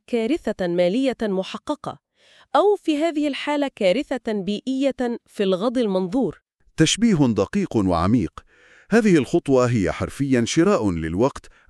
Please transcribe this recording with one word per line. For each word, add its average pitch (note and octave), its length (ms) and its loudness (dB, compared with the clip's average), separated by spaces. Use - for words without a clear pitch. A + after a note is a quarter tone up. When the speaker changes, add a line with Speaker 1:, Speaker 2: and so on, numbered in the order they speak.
Speaker 1:
كارثة A3+ 600 -4
مالية F#3 540 0
محققة، F#3+ 800 -6
أو F#4+ 280 4
في D4+ 140 -2
هذه D4+ 300 -2
الحالة C#4+ 480 -4
كارثة A3+ 580 -2
بيئية A#3+ 920 -4
في - 180 -6
الغض G3 340 0
المنظور. F#3+ 640 -2
Speaker 2:
تشبيه F#3+ 400 2
دقيق G#2 480 0
وعميق. F#2 560 2
هذه G#3 260 4
الخطوة C3 480 2
هي G#2+ 260 0
حرفيًا B2 540 -2
شراء D#3+ 460 2
للوقت E2+ 540 -2